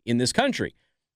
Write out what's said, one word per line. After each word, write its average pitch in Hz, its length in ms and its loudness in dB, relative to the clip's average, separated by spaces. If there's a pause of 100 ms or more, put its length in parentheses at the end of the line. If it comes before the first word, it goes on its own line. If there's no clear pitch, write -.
in 120 120 0
this 123 140 2
country? 233 440 -2 (400)